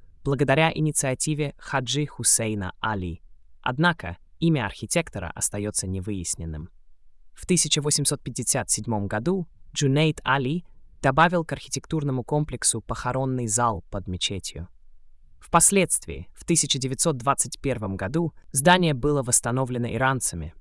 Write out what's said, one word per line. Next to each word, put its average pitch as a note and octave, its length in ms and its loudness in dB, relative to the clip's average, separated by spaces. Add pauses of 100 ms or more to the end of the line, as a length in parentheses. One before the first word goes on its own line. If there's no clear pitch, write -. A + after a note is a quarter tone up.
(220)
благодаря C#3+ 500 4
инициативе D3 840 -2
Хаджи C3+ 500 -2
Хусейна A2 760 0
Али. F2+ 420 -4 (400)
Однако C3 560 0 (200)
имя D3+ 280 2
архитектора G#2 680 -4
остаётся G2+ 520 -4
невыясненным. F2+ 840 -6 (640)
В - 140 -18
тысяча D#3 340 2
восемьсот C#3+ 420 0
пятьдесят A#2+ 480 -2
седьмом G#2+ 360 -2
году D#3 420 0 (240)
Джунейд D3 520 2
Али C#3 400 0 (360)
добавил D#3+ 440 4
к - 80 -8
архитектурному C#3 720 -4
комплексу D3 560 -2
похоронный B2+ 640 -2
зал A2 440 0
под G2 180 -8
мечетью. F2+ 600 -6 (680)
Впоследствии, E3+ 960 2
в - 100 -16
тысяча D#3 340 0
девятьсот C3 380 0
двадцать B2+ 440 -2
первом G#2+ 360 -4
году, D3 380 -2 (160)
здание F3 420 6
было C#3+ 300 2
восстановлено B2 680 0
иранцами, A#2 720 0